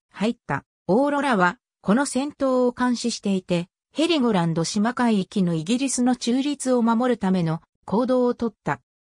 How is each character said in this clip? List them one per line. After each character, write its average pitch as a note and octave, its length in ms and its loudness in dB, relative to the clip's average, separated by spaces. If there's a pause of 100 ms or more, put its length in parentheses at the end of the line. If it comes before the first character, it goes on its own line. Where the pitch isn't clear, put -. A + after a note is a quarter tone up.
(100)
入 G3+ 200 -2
っ A#3+ 60 -8 (100)
た。 C#3 180 -6 (240)
オ B3 180 2
ー C#4+ 40 0
ロ C#4+ 100 0
ラ C4+ 160 0
は F3+ 220 2 (220)
こ F#3+ 140 2
の C#4 120 2
戦 C#4 240 -4
闘 B3+ 360 0
を B3 60 0
監 B3 240 -2
視 A#3 140 -4
し - 100 -8
て G3 140 -2
い F#3 80 -2
て、 F3 260 -2 (240)
ヘ D#4 160 0
リ E4 120 2
ゴ A#3 120 2
ラ F3 140 2
ン E3 80 -2
ド E3 100 0
島 G#3+ 300 -2
海 A#3 260 2
域 F#3+ 220 -2
の F3 120 0
イ D#3+ 100 -4
ギ G#3 140 0
リ C4+ 120 -2
ス B3 120 -2
の B3 140 2
中 B3 260 -2
立 C4+ 300 -2
を B3 100 2
守 A#3 320 2
る A3+ 40 -4
た F#3+ 120 -2
め F#3 120 2
の D#3+ 180 -2 (240)
行 A#3 220 -2
動 B3+ 180 2
を B3 100 0
と A#3 140 -4
っ - 60 -8 (100)
た。 C#3+ 160 -4 (240)